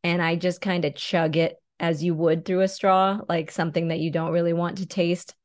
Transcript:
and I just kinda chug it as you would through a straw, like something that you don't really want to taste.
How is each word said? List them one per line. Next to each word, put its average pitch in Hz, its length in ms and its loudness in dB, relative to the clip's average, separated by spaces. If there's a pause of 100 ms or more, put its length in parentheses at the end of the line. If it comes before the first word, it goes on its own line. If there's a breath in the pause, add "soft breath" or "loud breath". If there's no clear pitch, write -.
and 175 160 0
I 165 160 0
just 175 240 -2
kinda 175 300 0
chug 160 440 0
it 165 220 2 (240)
as 165 200 0
you 170 120 0
would 165 320 2
through 185 160 0
a 190 80 4
straw, 190 580 2
like 165 240 -2
something 165 380 -2
that 156 100 -2
you 160 100 0
don't 165 220 -2
really 170 220 2
want 170 240 -2
to 185 80 -6
taste. 175 600 -2